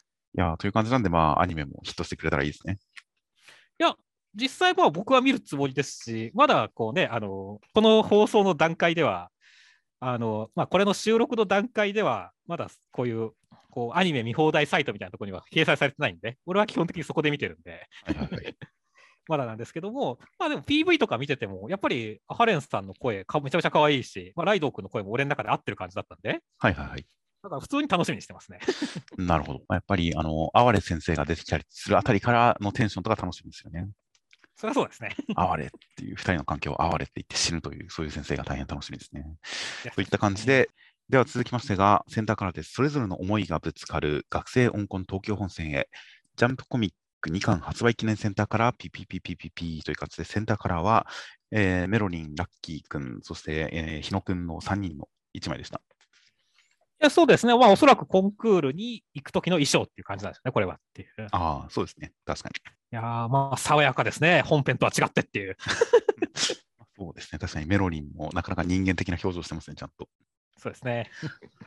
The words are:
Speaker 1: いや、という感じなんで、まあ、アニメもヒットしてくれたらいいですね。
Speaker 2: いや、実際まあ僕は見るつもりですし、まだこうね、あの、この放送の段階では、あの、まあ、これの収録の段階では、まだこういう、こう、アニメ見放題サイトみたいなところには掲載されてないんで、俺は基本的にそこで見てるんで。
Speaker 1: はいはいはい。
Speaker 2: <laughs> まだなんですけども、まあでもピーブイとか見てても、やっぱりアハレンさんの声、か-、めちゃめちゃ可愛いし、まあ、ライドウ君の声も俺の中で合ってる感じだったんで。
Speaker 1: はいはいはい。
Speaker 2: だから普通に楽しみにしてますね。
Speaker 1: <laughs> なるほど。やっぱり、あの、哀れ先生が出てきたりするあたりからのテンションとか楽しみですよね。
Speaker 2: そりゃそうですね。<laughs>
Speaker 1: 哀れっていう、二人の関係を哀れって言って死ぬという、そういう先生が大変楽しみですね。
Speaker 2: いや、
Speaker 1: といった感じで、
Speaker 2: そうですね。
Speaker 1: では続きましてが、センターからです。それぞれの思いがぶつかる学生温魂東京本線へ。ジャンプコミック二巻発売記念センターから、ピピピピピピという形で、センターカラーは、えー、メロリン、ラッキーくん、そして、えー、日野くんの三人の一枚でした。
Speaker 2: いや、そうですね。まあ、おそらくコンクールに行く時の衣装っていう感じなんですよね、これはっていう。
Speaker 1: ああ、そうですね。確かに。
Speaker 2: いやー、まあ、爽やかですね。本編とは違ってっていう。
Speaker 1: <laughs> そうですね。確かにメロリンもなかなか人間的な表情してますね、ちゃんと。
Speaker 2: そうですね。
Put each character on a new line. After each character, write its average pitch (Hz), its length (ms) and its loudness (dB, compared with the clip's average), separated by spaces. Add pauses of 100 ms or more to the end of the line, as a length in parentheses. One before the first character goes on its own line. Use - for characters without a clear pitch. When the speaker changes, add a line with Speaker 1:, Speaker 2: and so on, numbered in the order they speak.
(360)
Speaker 1:
い - 40 -2
や、 82 180 0
と - 80 -6
い - 20 0
う 98 40 -6
感 110 140 2
じ 113 40 -2
な 127 80 2
ん 120 40 0
で、 92 80 0
ま 80 220 4
あ、 82 100 4
ア 90 40 2
ニ 90 80 -2
メ 76 120 -4
も 67 160 -14
ヒ - 100 -10
ッ - 40 -12
ト 87 80 -4
し - 40 -12
て - 80 -8
く - 60 -14
れ 80 80 -2
た 76 80 0
ら 71 60 2
い 73 40 0
い 71 40 -6
で - 60 -12
す - 80 -14
ね。 107 120 -6 (1000)
Speaker 2:
い - 40 0
や、 320 120 2 (400)
実 240 140 -2
際 370 260 2
ま 359 100 4
あ 220 60 6
僕 208 220 -2
は 262 80 6
見 269 120 4
る - 80 0
つ - 140 -12
も 139 120 0
り 131 80 -4
で 139 80 -2
す - 200 -8
し、 113 320 -6
ま 269 120 4
だ 147 260 2
こ 113 180 -4
う - 40 -8
ね、 160 160 2
あ 117 100 -2
の、 98 400 -10 (140)
こ 214 60 6
の 220 220 8
放 208 240 6
送 208 180 4
の 185 100 4
段 160 200 2
階 170 200 2
で 165 80 2
は、 92 280 0 (720)
あ 127 160 -4
の、 110 380 -2
ま 156 100 0
あ、 - 20 -10
こ 180 120 2
れ 196 60 4
の 202 100 2
収 226 240 2
録 247 180 0
の 220 80 4
段 202 240 2
階 208 240 -2
で 208 100 0
は、 104 300 -2 (140)
ま 170 100 -6
だ 104 120 -8 (240)
こ 131 100 -4
う 123 60 -2
い 117 40 -2
う、 113 200 -4 (380)
こ 120 240 -6
う、 - 40 0
ア 190 60 4
ニ 175 80 0
メ 127 100 0
見 113 100 -4
放 156 200 2
題 151 140 2
サ 185 120 0
イ 147 60 0
ト 123 80 -6
み 101 60 -8
た 95 80 -10
い - 20 -12
な - 20 -18
と - 80 -16
こ 110 60 -8
ろ 101 60 -8
に - 20 -8
は 87 200 -10
掲 156 120 4
載 151 120 4
さ 147 100 2
れ 139 60 0
て - 60 -18
な 147 100 0
い 92 60 -8
ん 82 60 -20
で、 117 260 -10
俺 185 140 0
は 208 60 4
基 - 80 -8
本 170 120 0
的 180 100 -8
に 160 80 -6
そ - 100 -6
こ 156 80 0
で 151 80 2
見 143 80 -2
て 117 100 -2
る 90 100 -14
ん - 40 -20
で。 - 260 -18 (160)
Speaker 1:
は - 80 -4
い - 20 -2
は - 100 -6
い - 100 -8
は 85 60 -8
い。 - 180 -12
Speaker 2:
<laughs> - 80 -18 (640)
ま 160 80 -2
だ 135 80 -2
な 113 100 -8
ん 110 40 -14
で 117 80 -8
す - 80 -18
け 165 80 -10
ど 202 100 -10
も、 220 260 -4 (200)
ま 359 80 -2
あ - 20 0
で 294 80 -2
も 139 60 -8
ピ 294 180 2
ー 320 60 2
ブ 359 80 4
イ 302 40 2
と 233 80 2
か 120 120 0
見 139 80 -4
て 143 100 0
て 113 100 -6
も、 98 220 -10
や 185 80 -4
っ - 40 -6
ぱ 302 100 0
り 113 280 -6 (100)
ア 143 60 -8
ハ 233 120 2
レ 220 80 4
ン 139 80 -2
さ - 180 -4
ん 98 60 -10
の 95 80 -14
声、 101 320 -4
か-、 151 160 -2
め 139 80 -6
ち 180 60 0
ゃ - 20 4
め 160 40 0
ち - 40 2
ゃ 151 40 0
可 151 140 4
愛 147 160 4
い - 20 -6
し、 90 320 -14
ま 165 80 -6
あ、 - 40 -2
ラ 208 80 2
イ 190 60 0
ド 147 80 0
ウ - 40 -8
君 104 100 -12
の 95 60 -12
声 113 140 -6
も 95 80 -10
俺 120 140 -2
の 139 40 -6
中 143 140 -4
で 104 80 -4
合 143 60 0
っ - 60 -6
て - 80 -10
る 101 60 -6
感 92 140 -10
じ 92 60 -12
だ 101 60 -6
っ - 60 -10
た - 60 -20
ん - 80 -20
で。 147 180 -4 (180)
Speaker 1:
は 113 120 4
い - 20 2
は 71 120 -6
い 69 40 -10
は 73 80 -12
い。 - 100 -14 (360)
Speaker 2:
だ 196 80 -14
か 156 60 -8
ら 135 40 -8
普 - 80 -16
通 277 140 -2
に 302 60 -2
楽 175 160 2
し - 40 -8
み 139 80 -4
に 90 60 -12
し - 40 -18
て - 60 -20
ま 90 80 -20
す - 100 -20
ね。 - 100 -18 (320)
Speaker 1:
<laughs> - 260 -14
な 87 180 2
る 73 80 0
ほ 69 100 -8
ど。 65 140 -14
や 90 120 0
っ - 60 -12
ぱ 101 100 0
り、 85 200 0
あ 80 60 -2
の、 80 320 -2
哀 120 180 6
れ 98 80 4
先 80 220 -4
生 85 120 0
が 71 120 0
出 82 100 -2
て - 60 -10
き - 20 -16
た 82 140 -2
り - 100 -12
す - 220 -6
る 95 80 6
あ - 40 2
た 123 120 4
り 98 80 2
か 120 100 2
ら 117 280 6
の 101 120 -2
テ - 120 0
ン 104 40 2
シ - 80 -8
ョ 95 40 -6
ン - 20 -6
と 110 80 -2
か 110 60 2
楽 90 180 -6
し - 100 -18
み - 60 -18
で - 80 -18
す - 40 -20
よ - 80 -20
ね。 87 180 -6 (720)
Speaker 2:
そ - 80 -8
り 254 60 -2
ゃ - 20 -2
そ 233 100 2
う - 40 -8
で - 40 -18
す - 100 -18
ね。 104 120 -10 (100)
<laughs> - 120 -6
Speaker 1:
哀 90 200 2
れ - 100 -6
っ - 40 -14 (240)
て - 100 -14
い - 80 -10
う、 - 40 -12
二 - 60 -10
人 92 120 2
の 76 100 -4
関 71 140 -4
係 - 100 -8
を 71 140 -2
哀 82 160 0
れ - 60 -4
っ - 20 -12
て - 100 -16
言 - 80 -10
っ - 20 -20
て - 100 -8
死 - 180 -2
ぬ 78 80 -6
と 71 100 -10
い 73 120 -14
う、 - 60 -18
そ - 120 -8
う 78 40 -6
い - 20 -6
う - 40 -10
先 73 120 -10
生 71 120 -4
が 67 60 -6
大 65 140 -6
変 69 100 -8
楽 71 180 -8
し - 60 -14
み 73 80 -14
で - 60 -20
す - 100 -20
ね。 73 100 -12 (600)
Speaker 2:
い - 20 -10
や、 120 60 -14
Speaker 1:
と - 80 -4
い 98 40 2
っ - 40 -12
た - 100 0
感 101 160 2
じ 107 120 -6
で、 135 100 4
Speaker 2:
そ 131 60 6
う - 20 6
で - 40 -4
す - 40 -16
ね。 - 60 -20 (320)
Speaker 1:
で 131 80 8
は 120 60 6
続 123 200 -4
き - 80 -12
ま 123 80 -2
し - 80 -12
て 104 80 0
が、 98 320 6
セ - 120 -4
ン 107 60 -2
タ 113 60 2
ー 104 40 0
か - 80 -4
ら 90 80 -2
で 78 120 -8
す。 - 80 -20
そ 120 100 -2
れ 143 60 2
ぞ 147 120 -2
れ 113 60 -2
の 92 100 -4
思 101 220 0
い 95 80 -2
が 78 140 -2
ぶ 80 120 -6
つ - 140 -14
か 80 140 -4
る 73 300 -2
学 - 180 -4
生 123 200 4
温 101 200 -4
魂 95 180 -6
東 95 160 -6
京 107 140 -4
本 98 120 -4
線 80 220 -8
へ。 67 180 -2 (460)
ジ - 100 2
ャ 120 40 6
ン 131 80 -4
プ - 120 -14
コ - 80 -4
ミ 107 140 2
ッ - 20 -20 (280)
ク - 100 -6
二 90 100 -2
巻 98 200 2
発 - 240 -6
売 117 100 4
記 - 100 -8
念 110 120 0
セ 110 120 -2
ン 98 60 -6
タ 107 100 2
ー - 40 -6
か 110 100 0
ら、 117 140 4
ピ - 180 -10
ピ - 160 -16
ピ 92 140 -8
ピ - 160 -10
ピ 80 140 -14
ピ 80 340 -8
と 76 80 -4
い - 20 -2
う - 0 -
形 - 220 -12
で、 82 80 -6
セ - 160 -4
ン 110 40 -4
タ 113 100 0
ー - 20 -4
カ - 140 -4
ラ 87 80 0
ー - 20 -
は、 104 260 2 (460)
え 92 320 2
ー、 90 40 -4
メ 110 120 2
ロ 104 80 0
リ 85 120 -6
ン、 76 140 -10
ラ 85 120 -4
ッ - 20 -12 (120)
キ 78 240 -12
ー - 40 -20
く - 100 -8
ん、 64 240 -10
そ 82 140 -12
し - 60 -16
て、 78 300 -4
え 80 260 -6
ー、 - 20 -10
日 - 120 -8
野 95 80 0
く 92 140 -4
ん 87 120 -6
の 82 140 -8
三 98 200 -4
人 85 180 -8
の - 100 -14 (240)
一 - 160 -10
枚 71 100 -6
で - 60 -14
し - 60 -16
た。 - 100 -12 (1200)
Speaker 2:
い 302 40 4
や、 294 60 10
そ 349 120 6
う 311 60 8
で 165 80 10
す - 100 4
ね。 240 100 6
ま 247 100 10
あ、 208 40 12
お 196 60 10
そ 302 100 8
ら 262 80 12
く 143 120 -6
コ 190 140 4
ン 196 120 2
ク 208 260 4
ー - 20 2
ル 135 120 0
に 214 320 -8 (100)
行 143 100 -12
く - 60 -16
時 170 200 0
の 185 60 4
衣 143 100 4
装 135 160 4
っ - 40 -4
て - 140 -20
い - 20 -14
う - 20 -16
感 98 140 -8
じ 92 60 -10
な 92 60 -6
ん - 20 -12
で - 20 -14
す - 40 -20
よ - 80 -20
ね、 127 60 -2
こ - 60 2
れ 98 80 2
は 82 80 -6
っ - 40 -20 (140)
て 101 100 -16
い - 20 -14
う。 107 260 -14
Speaker 1:
あ 76 360 -2
あ、 - 40 -16
そ - 120 -2
う 85 40 -4
で - 60 -14
す - 80 -20
ね。 - 120 -16 (120)
確 - 180 -6
か - 60 -10
に。 - 60 -14 (360)
Speaker 2:
い - 40 -12
や 113 80 -6
ー、 117 260 -4
ま 139 240 2
あ、 131 40 -4
爽 151 260 4
や 135 120 4
か 139 80 0
で 110 80 0
す - 120 -2
ね。 160 240 6
本 151 160 4
編 127 160 0
と 123 80 4
は 110 100 2
違 - 80 2
っ - 60 0
て - 100 0
っ - 40 0
て - 140 -8
い 98 100 -8
う。 92 100 -8
Speaker 1:
<laughs> - 1400 0
そ 90 120 -10
う - 40 -16
で - 60 -20
す - 120 -18
ね。 80 60 -8
確 87 140 -6
か 78 80 -6
に 76 60 -8
メ 98 120 2
ロ 95 100 2
リ 80 120 -4
ン 73 120 -12
も 76 200 -10
な 87 100 -4
か - 80 -6
な 90 60 -4
か 82 80 -2
人 92 200 2
間 92 120 2
的 92 140 -2
な 87 120 -2
表 90 140 -2
情 85 80 -8
し - 40 -14
て - 60 -8
ま 82 60 -8
す - 100 -16
ね、 73 60 -14
ち - 60 -14
ゃ - 40 -12
ん - 40 -14
と。 - 180 -16 (480)
Speaker 2:
そ - 140 -10
う - 20 -12
で - 60 -18
す - 60 -12
ね。 120 240 -4 (580)